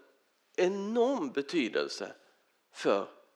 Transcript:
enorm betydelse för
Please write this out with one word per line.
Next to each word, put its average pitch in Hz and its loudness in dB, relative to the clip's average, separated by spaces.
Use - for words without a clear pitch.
enorm 202 2
betydelse 107 -2
för 98 0